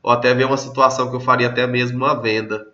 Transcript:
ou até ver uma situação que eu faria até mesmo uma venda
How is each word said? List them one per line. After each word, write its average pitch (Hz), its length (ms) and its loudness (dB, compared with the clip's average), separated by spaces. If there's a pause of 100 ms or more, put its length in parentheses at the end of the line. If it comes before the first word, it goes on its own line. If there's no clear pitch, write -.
ou 117 80 0
até 123 240 2
ver 131 100 2
uma 131 120 0
situação 131 520 0
que 123 60 -6
eu 123 40 -6
faria 123 280 2
até 120 180 0
mesmo 123 320 -2
uma 135 160 0
venda 110 600 -4